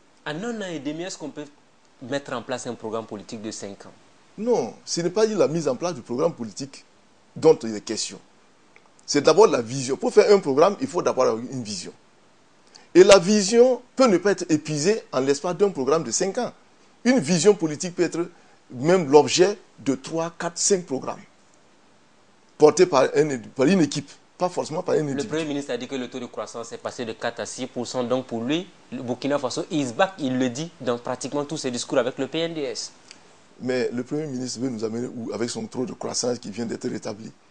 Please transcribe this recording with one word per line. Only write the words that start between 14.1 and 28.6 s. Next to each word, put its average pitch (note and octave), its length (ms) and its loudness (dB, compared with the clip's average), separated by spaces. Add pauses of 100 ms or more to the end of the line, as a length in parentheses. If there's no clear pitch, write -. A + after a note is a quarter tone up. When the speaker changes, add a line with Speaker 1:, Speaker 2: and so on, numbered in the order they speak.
Speaker 2:
pas G3+ 140 2
être F3+ 180 -2
épuisée D#3 520 0 (100)
en C3 80 0
l'espace C#3+ 360 0
d'un G3+ 140 2
programme D3+ 320 0
de A#2+ 80 -8
cinq F#3 280 -2
ans. A3+ 140 -4 (520)
Une B3+ 140 4
vision F3+ 360 4
politique E3 400 -6
peut F3+ 80 0
être E3 260 -2 (420)
même D3 400 2
l'objet D3+ 480 6 (200)
de B2+ 160 -2
trois, E3 440 -8
quatre, E3+ 200 -8
cinq F3+ 260 0
programmes B2 360 -8 (1400)
portés D3+ 280 8
par C#3 180 4 (100)
un, C#3+ 240 0 (160)
par C3 120 2
une F#3+ 140 4
équipe, - 300 -2 (260)
pas F3+ 120 -2
forcément D#3+ 340 -6
par - 140 0
un - 20 4
Speaker 1:
Le D#3 60 0
Speaker 2:
individu. C#3 240 -4
Speaker 1:
Premier D#3+ 160 -4
ministre C#3+ 260 -6
a B2 60 -4
dit B2 100 -8
que C#3 80 -12
le B2 160 -8
taux C3 80 -10
de A#2+ 80 -10
croissance A2+ 460 -12
est A#2 60 -14
passé A#2 260 -8
de A2 80 -8
quatre A#2 260 -8
à G#2+ 80 -6
six B2+ 220 -10
pour B2 180 -8
cent. B2+ 160 -4
Donc B2 240 -2
pour A2+ 160 -6
lui, D#3+ 260 -4 (220)